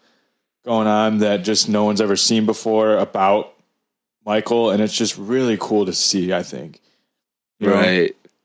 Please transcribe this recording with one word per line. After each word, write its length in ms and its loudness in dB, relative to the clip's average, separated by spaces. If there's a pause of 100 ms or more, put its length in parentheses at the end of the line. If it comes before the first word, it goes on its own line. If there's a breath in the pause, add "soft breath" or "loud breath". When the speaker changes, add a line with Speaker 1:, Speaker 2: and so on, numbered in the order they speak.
(640)
Speaker 1:
going 220 0
on 320 2
that 200 2
just 300 -2
no 160 0
one's 180 0
ever 140 0
seen 300 0
before 520 2
about 580 0 (720)
Michael, 460 0
and 100 2
it's 140 -2
just 220 -2
really 420 -2
cool 260 0
to 80 -4
see, 400 -2
I 100 -2
think. 380 -14 (800)
You 80 -2
know? 80 2
Speaker 2:
Right. 400 2 (300)